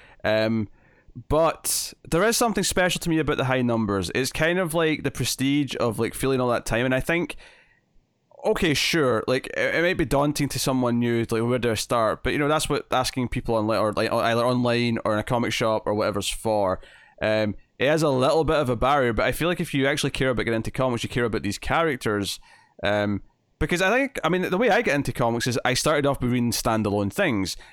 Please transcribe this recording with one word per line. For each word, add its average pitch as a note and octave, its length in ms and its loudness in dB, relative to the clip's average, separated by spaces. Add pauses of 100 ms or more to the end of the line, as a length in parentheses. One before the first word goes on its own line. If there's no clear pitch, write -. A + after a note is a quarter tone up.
(220)
Um, A2 460 2 (600)
but - 640 0 (120)
there E3 180 2
is A3+ 120 2
something G#3+ 260 2
special F3+ 380 0
to - 80 -6
me D#3+ 100 2
about D3 200 0
the C3+ 80 0
high B2+ 160 2
numbers. G#2 520 0
It's B2+ 160 0
kind E3+ 280 0
of E3 160 -2
like D#3+ 280 0
the C3+ 80 -2
prestige C#3 680 -2
of, A#2 220 -2
like, A2+ 140 -2
feeling C3 300 0
all B2 80 2
that A#2 160 -2
time. A#2 180 0
And C3 100 0
I C3 60 0
think, E3 360 -2 (1080)
okay, F#3+ 300 2
sure, B2+ 520 2
like, C3 200 0 (100)
it, - 200 0
it E3 60 2
might F3+ 140 2
be D#3+ 80 0
daunting C#3+ 460 0
to C3 80 -6
someone B2+ 400 0
new, A#2+ 220 2 (100)
like, A2+ 120 0
where B2 160 0
do A#2 120 0
I A2 40 2
start? A2 480 0
But, A#2 120 -2
you C#3 40 0
know, D3 100 0
that's D3+ 200 0
what C#3+ 220 -2
asking B2 380 0
people A#2+ 260 -4
on, G#2+ 160 0
or, G#2+ 240 0
like, A2 180 0
either A#2 320 2
online A#2+ 640 2
or G#2+ 80 2
in G#2+ 40 0
a G#2+ 60 -2
comic A#2 300 -2
shop A2 320 0
or G#2 80 0
whatever's G2+ 340 -2
for. G2+ 520 -2 (420)
Um, G#2+ 320 0 (240)
it B2 80 2
is D#3 160 2
a D3+ 80 2
little C#3+ 340 2
bit D3 120 0
of C#3+ 120 0
a B2 80 0
barrier, B2+ 380 2
but G#2+ 100 2
I B2+ 80 2
feel D3+ 160 -2
like F3+ 120 -2
if E3+ 120 -6
you C3+ 140 2
actually C#3+ 240 0
care C3+ 200 0
about A2+ 140 0
getting A2+ 120 0
into A2+ 140 -4
comics, B2 320 -2
you - 60 -6
care A#2+ 160 -2
about A2 180 -2
these G2+ 160 -4
characters. B2+ 800 -2 (440)
Um, G#2 400 0 (360)
because E3+ 220 -2
I F#3 100 2
think, C4 320 0
I D#3+ 60 0
mean, F3+ 220 0
the F#3+ 80 0
way A#3+ 100 4
I G3 140 4
get C3 120 0
into C#3 200 -2
comics A#2 320 0
is B2 180 0
I B2+ 80 0
started D3 320 0
off C#3 160 0
by B2+ 60 -2
reading A#2+ 260 0
standalone G#2 580 0
things, A#2 460 0 (160)